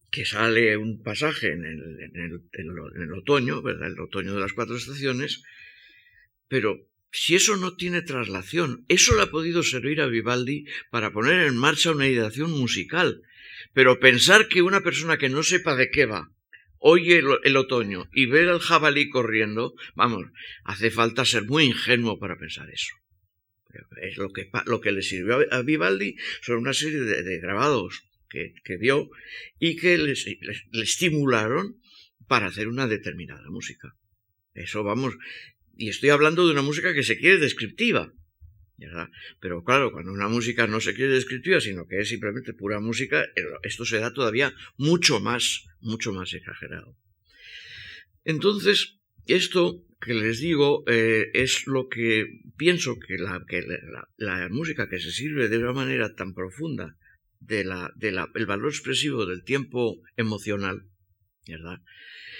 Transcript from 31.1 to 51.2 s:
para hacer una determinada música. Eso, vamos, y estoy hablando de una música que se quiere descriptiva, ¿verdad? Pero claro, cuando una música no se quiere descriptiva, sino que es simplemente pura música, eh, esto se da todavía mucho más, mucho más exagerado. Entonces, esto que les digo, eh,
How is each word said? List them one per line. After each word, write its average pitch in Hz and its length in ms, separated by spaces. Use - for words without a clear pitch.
para 113 200
hacer 104 220
una 127 180
determinada 85 640
música. - 440
Eso, 104 280
vamos, 117 340
y 113 120
estoy 131 220
hablando 156 360
de 160 60
una 143 100
música 156 320
que 143 80
se 110 160
quiere 185 200
descriptiva, 135 720
¿verdad? 82 300
Pero 87 220
claro, 127 300
cuando 85 200
una 101 160
música 117 380
no 110 140
se 101 140
quiere 131 200
descriptiva, 131 460
sino 95 260
que 95 140
es 107 80
simplemente 113 440
pura 104 280
música, 117 420
eh, - 200
esto - 220
se 117 140
da 120 140
todavía 127 420
mucho 151 440
más, 113 460
mucho 113 320
más 90 220
exagerado. - 640
Entonces, 190 720
esto 175 560
que 120 140
les 113 260
digo, 143 460
eh, 113 460